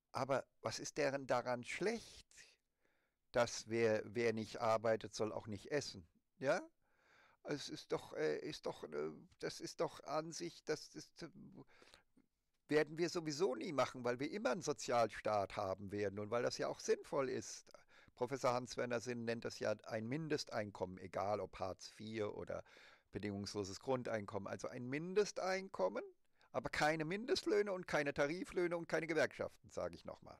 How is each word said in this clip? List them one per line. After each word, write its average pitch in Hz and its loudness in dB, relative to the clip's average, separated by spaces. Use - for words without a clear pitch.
Aber 127 0
was - -2
ist - -8
deren 139 0
daran 123 4
schlecht, - -4
dass - 2
wer, 110 6
wer 113 2
nicht 110 -4
arbeitet, 110 4
soll 107 0
auch - -6
nicht 104 -6
essen, 127 -2
ja? 147 2
Es 143 -4
ist - -10
doch, 160 -2
äh, 151 2
ist - -8
doch, - -6
äh, 156 -4
das 160 -6
ist - -6
doch - -2
an 156 -2
sich, 170 -8
das - -4
ist, - -14
äh, 156 -10
werden 151 2
wir 170 2
sowieso 165 0
nie 233 -4
machen, 127 0
weil 123 2
wir 147 -2
immer 208 0
einen 160 -2
Sozialstaat 113 2
haben 98 -2
werden 104 0
und 104 -4
weil 120 4
das 127 2
ja 139 0
auch 143 -4
sinnvoll 160 2
ist. - -6
Professor 127 2
Hans-Werner 120 0
Sinn 120 -2
nennt 117 0
das 117 -4
ja 107 2
ein 110 -2
Mindesteinkommen, 120 -2
egal 95 0
ob - -6
Hartz 92 -6
vier 107 -2
oder 90 -4
bedingungsloses 101 -2
Grundeinkommen, 107 -2
also 104 -4
ein 123 -8
Mindesteinkommen, 190 0
aber - -2
keine 156 2
Mindestlöhne 208 2
und 185 -4
keine 147 2
Tariflöhne 175 2
und 170 -4
keine 160 2
Gewerkschaften, 143 0
sage 87 -4
ich - -14
nochmal, - -12